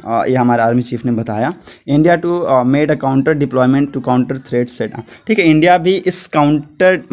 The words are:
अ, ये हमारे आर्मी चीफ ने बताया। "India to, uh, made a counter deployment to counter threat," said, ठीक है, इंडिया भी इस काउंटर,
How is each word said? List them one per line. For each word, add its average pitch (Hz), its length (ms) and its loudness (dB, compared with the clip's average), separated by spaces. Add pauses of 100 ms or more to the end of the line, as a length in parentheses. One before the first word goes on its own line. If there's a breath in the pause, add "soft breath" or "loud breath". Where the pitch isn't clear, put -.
अ, 113 200 -2
ये 127 100 0
हमारे 120 260 2
आर्मी 120 200 2
चीफ 117 240 -8
ने 123 60 -2
बताया। 117 420 -4 (360 loud breath)
"India 156 360 4
to, 175 240 -2
uh, 127 160 2
made 147 300 2
a - 100 -2
counter 135 300 0 (100)
deployment 131 520 0
to 131 120 -6
counter 127 400 -2
threat," 123 180 -2 (100)
said, 113 240 -8 (260 loud breath)
ठीक 214 120 0
है, 175 60 2
इंडिया 165 320 4
भी 180 180 0
इस - 320 -4
काउंटर, 151 760 0 (120)